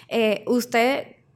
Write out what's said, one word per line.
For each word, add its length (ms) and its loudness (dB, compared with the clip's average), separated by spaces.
Eh, 380 0
¿usted 680 0